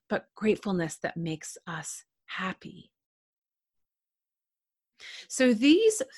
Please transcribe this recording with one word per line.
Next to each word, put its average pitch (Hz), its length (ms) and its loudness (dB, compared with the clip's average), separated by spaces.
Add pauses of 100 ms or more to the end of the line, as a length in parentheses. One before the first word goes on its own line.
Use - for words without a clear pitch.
but - 240 -4
gratefulness 190 640 -2
that - 200 -6
makes 165 400 -8 (100)
us 160 380 -12 (200)
happy." 180 680 -10 (2250)
So 254 260 4
these 320 480 4 (160)